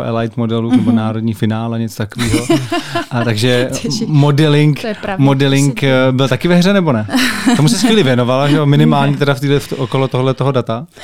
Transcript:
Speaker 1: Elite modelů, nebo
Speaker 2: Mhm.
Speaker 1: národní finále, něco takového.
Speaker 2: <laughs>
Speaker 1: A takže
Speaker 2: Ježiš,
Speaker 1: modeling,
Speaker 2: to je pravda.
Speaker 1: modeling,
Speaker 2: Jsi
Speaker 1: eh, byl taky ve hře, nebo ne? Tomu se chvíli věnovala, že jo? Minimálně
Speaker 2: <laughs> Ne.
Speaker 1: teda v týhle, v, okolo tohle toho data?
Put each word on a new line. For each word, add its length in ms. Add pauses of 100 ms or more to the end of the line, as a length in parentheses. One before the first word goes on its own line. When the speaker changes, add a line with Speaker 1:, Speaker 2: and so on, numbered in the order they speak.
Speaker 1:
Elite 320
modelů, 340
nebo 120
Speaker 2:
Mhm. 120
Speaker 1:
národní 380
finále, 460
něco 180
takového. 480 (320)
Speaker 2:
<laughs> 340
Speaker 1:
A 120
takže 460 (140)
Speaker 2:
Ježiš, 240
Speaker 1:
modeling, 760
Speaker 2:
to 60
je 80
pravda. 280
Speaker 1:
modeling, 560
Speaker 2:
Jsi 80
Speaker 1:
eh, 240
byl 160
taky 200
ve 80
hře, 180
nebo 180
ne? 160 (480)
Tomu 140
se 80 (100)
chvíli 160
věnovala, 460
že 60
jo? 100
Minimálně 460
Speaker 2:
<laughs> 0
Ne. 60
Speaker 1:
teda 160
v 60
týhle, 200
v, 140
okolo 340
tohle 260
toho 180
data? 360 (160)